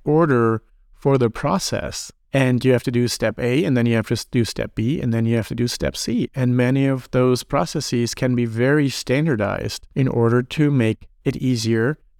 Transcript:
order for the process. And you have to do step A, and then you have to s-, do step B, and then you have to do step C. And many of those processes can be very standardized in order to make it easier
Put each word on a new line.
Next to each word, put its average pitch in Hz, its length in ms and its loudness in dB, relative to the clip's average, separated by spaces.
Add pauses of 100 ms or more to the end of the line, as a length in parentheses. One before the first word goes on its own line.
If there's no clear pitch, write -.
order 131 580 2 (320)
for 139 240 0
the 120 140 2
process. - 800 -4 (200)
And 127 320 2
you 131 100 4
have 117 100 2
to 135 80 -4
do 120 160 2
step 110 320 -2
A, 127 240 0
and 147 120 2
then 120 120 2
you 117 80 2
have 110 140 -2
to 120 40 0
s-, - 120 -6
do 120 200 0
step - 300 -8
B, 120 260 -2
and 123 100 -2
then 113 140 0
you 113 120 0
have 107 100 -2
to 120 80 -8
do 120 120 -2
step - 300 -4
C. 220 380 -2
And 123 200 0
many 131 300 2
of 135 240 -2
those 127 320 2
processes 139 720 -2
can 127 220 -2
be 120 100 0
very 131 440 2
standardized 120 1080 -2
in 135 120 2
order 117 360 2
to 147 260 0
make 113 380 0 (160)
it 135 140 -2
easier 117 600 0 (220)